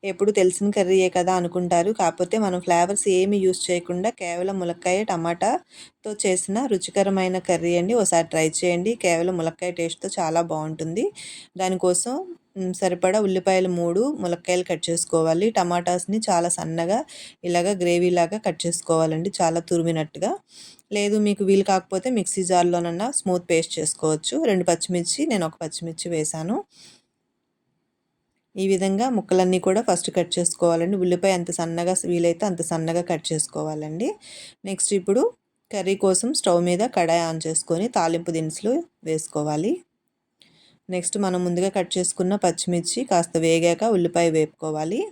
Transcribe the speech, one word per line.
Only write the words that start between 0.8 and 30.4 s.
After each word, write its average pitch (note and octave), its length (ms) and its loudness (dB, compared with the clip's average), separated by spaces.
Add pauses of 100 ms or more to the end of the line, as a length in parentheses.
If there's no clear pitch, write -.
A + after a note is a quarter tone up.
కదా F3+ 260 2
అనుకుంటారు, F3 560 0
కాకపోతే F3+ 460 0
మనం F#3+ 220 0
ఫ్లేవర్స్ F3 460 2 (100)
ఏమీ G3 260 2
యూజ్ F#3 200 2
చేయకుండా F3+ 540 -2
కేవలం F3+ 420 -4
ములక్కాయ F3+ 460 -2
టమాటాతో F#3+ 1160 -4
చేసిన G3 460 0
రుచికరమైన F#3+ 720 0 (120)
కర్రీ E3+ 260 2
అండి. F3+ 180 0
ఒకసారి F3 360 2
ట్రై D#3+ 220 2
చేయండి, F3+ 500 0
కేవలం F3 360 2
ములక్కాయ E3 340 -4
టేస్ట్‌తో E3+ 440 -6
చాలా E3 320 0
బాగుంటుంది. D#3+ 580 -4 (500)
దానికోసం, F#3 600 0 (400)
మ్, F#3 180 -4
సరిపడా F#3 520 0
ఉల్లిపాయలు F#3 440 2 (100)
మూడు, E3+ 220 0 (160)
ములక్కాయలు F3+ 500 -2
కట్ E3 180 -4
చేసుకోవాలి. E3 680 0
టమాటాస్ని F3 680 0 (100)
చాలా F3 220 2
సన్నగా E3+ 480 -2 (460)
ఇలాగ F3 240 2 (100)
గ్రేవీలాగా F3 680 2
కట్ E3+ 160 -4
చేసుకోవాలండి, E3 760 0
చాలా E3+ 320 2
తురిమినట్టుగా. E3 640 0 (600)
లేదు G#3 260 0
మీకు G#3 260 2
వీలు G3 240 4
కాకపోతే F#3+ 420 0
మిక్సీ G3+ 380 -2
జార్‌లోనన్నా F3 640 2
స్మూత్ F3+ 360 0
పేస్ట్ E3 260 2
చేసుకోవచ్చు. D#3 600 -2 (100)
రెండు F#3+ 200 2
పచ్చిమిర్చి, F3 640 -2
నేను G#3 200 0
ఒక D#3+ 140 -8
పచ్చిమిర్చి E3 480 -10
వేశాను. D#3+ 460 -4 (2000)
ఈ F#3+ 140 -2
విధంగా G3 400 2
ముక్కలన్నీ F#3 560 2
కూడా G3 160 2
ఫస్ట్ F3+ 340 0
కట్ F3 160 0
చేసుకోవాలండి. F3 720 0